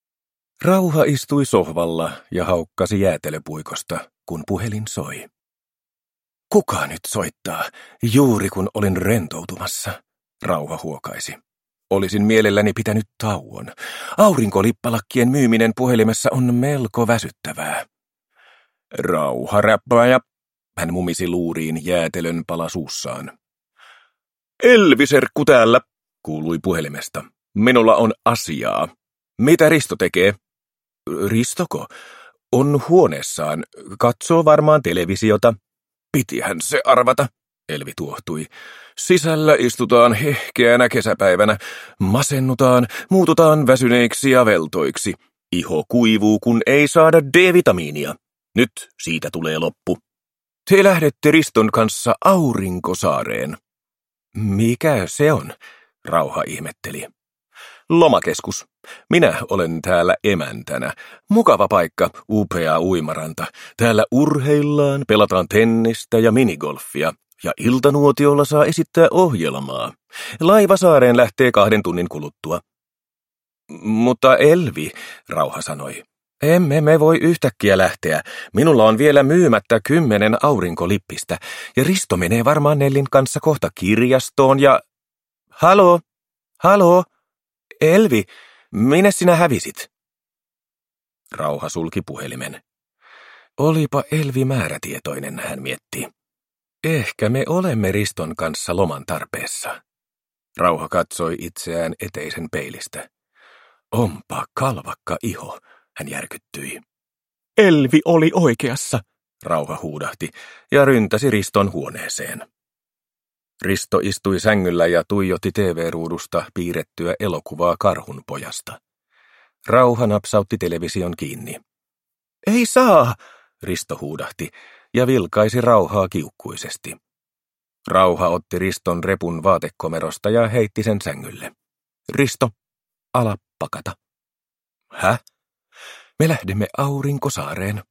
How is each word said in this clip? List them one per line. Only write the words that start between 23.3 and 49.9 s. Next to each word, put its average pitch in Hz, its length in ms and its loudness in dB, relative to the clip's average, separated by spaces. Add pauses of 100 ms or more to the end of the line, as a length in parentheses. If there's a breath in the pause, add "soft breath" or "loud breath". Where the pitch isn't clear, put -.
"Elvi-serkku 147 800 4
täällä", 120 360 6 (440)
kuului 80 380 -6
puhelimesta. 73 600 -6 (320)
"Minulla 113 400 4
on 110 180 2 (120)
asiaa." 65 600 -4 (540)
"Mitä 156 280 4
Risto 151 260 0
tekee?" 92 400 0 (920)
"Ristoko? 123 600 -4 (640 loud breath)
On 139 380 2
huoneessaan. 80 760 0 (360)
Katsoo 160 460 0
varmaan 151 360 4
televisiota." 95 720 0 (640)
Pitihän - 440 -6
se 139 240 -4
arvata, 127 420 2 (420)
Elvi 73 280 -10
tuohtui. 78 480 -10 (520 loud breath)
"Sisällä 156 600 2
istutaan 120 540 4
hehkeänä 120 760 2
kesäpäivänä. 101 680 2 (420 loud breath)
Masennutaan, 127 880 2 (220 loud breath)
muututaan 160 580 4
väsyneiksi 123 640 2
ja 127 140 6
veltoiksi. 80 680 0 (380)
Iho - 360 -4
kuivuu, 110 520 2
kun 117 260 0
ei 143 220 4
saada 160 360 4
D-vitamiinia. 101 920 2 (400)
Nyt 113 160 2 (320)
siitä 80 280 -6
tulee 80 260 -4
loppu." - 400 -4 (720)